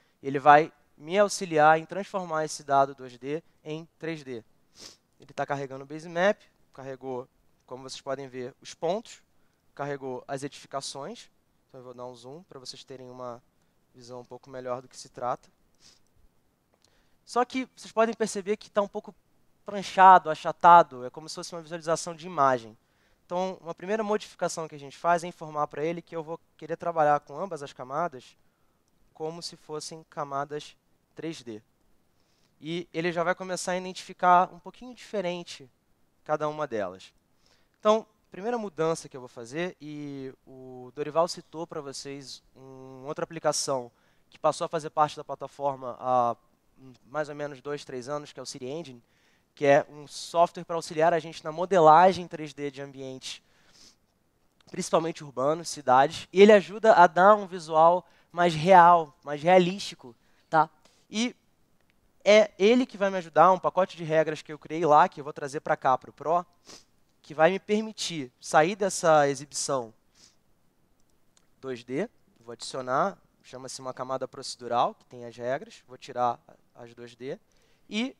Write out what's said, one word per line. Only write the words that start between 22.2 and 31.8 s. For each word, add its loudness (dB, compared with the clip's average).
imagem. 0
Então, -6
uma -14
primeira -6
modificação -6
que -20
a -18
gente -20
faz 0
é -12
informar -8
pra -10
ele -6
que -20
eu -8
vou -14
querer -12
trabalhar 0
com -20
ambas -10
as -16
camadas -10
como -12
se -16
fossem -16
camadas -10
três -12
D. -14